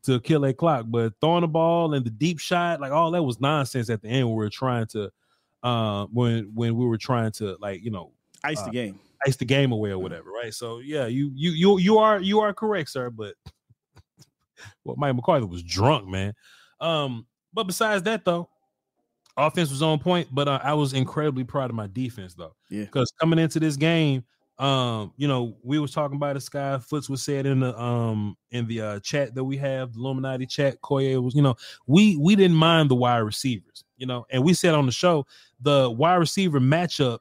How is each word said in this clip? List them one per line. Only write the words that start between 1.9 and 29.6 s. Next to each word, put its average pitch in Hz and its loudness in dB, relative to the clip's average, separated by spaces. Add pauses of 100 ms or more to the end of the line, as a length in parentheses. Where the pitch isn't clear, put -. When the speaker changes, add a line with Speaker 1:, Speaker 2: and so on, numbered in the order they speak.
Speaker 1:
and 135 -2
the 117 -4
deep 147 -2
shot, 175 -2
like, 135 -8
all 165 2
that 175 0
was 127 -2
nonsense 131 0
at 110 -2
the 107 -14
end 127 2
when 113 -2
we 110 -2
were 104 -4
trying 123 -2
to, 101 -6 (520)
uh, 110 -2
when, 113 -2
when 117 -2
we 123 0
were 113 -2
trying 113 -2
to, 95 -8
like, 101 -10
you 117 -6
know, 87 -12 (300)
Speaker 2:
Ice 143 -6
the 98 -10
Speaker 1:
uh, 110 -10
Speaker 2:
game. 110 -8 (280)
Speaker 1:
ice 135 0
the - -6
game 135 2
away 107 -2
or 95 -6
whatever, 87 -10
right? 110 -10
So 117 -12
yeah, 139 -6
you, 135 -2
you, 156 -2
you, 185 6
you 208 6
are, 214 4
you 196 2
are 208 0
correct, 202 -4
sir. 123 -8
But 107 -12 (120)
<laughs> - -20
well, 123 -10
Mike 139 0
McCarthy 123 0
was 87 -10
drunk, 98 2
man. 95 -4 (460)
Um, 143 -4 (260)
but 220 -4
besides 202 0
that, 220 -2
though, 175 -2 (880)
offense 156 2
was 139 -4
on 156 2
point. 175 0
But, 143 0
uh, 135 0
I 147 0
was 143 0
incredibly 131 -2
proud 131 -4
of 117 -6
my 107 -6
defense, 98 -10
though. 82 -18 (140)
Speaker 2:
Yeah. 104 -10
Speaker 1:
'Cause 127 -2
coming 165 4
into 165 0
this 156 -2
game, 151 2 (340)
um, 123 -2
you 139 -4
know, 123 -2
we 139 -2
was 147 -2
talking 143 -4
about 143 -4
it, 135 -6
Sky. 139 -6
Foots 143 -8
was 135 -6
said 139 -2
in 135 2
the, 123 -2
um, 113 -2 (140)
in 120 -4
the, 113 -6
uh, 104 -6
chat 139 -4
that 131 -4
we 135 -4
have, 131 -6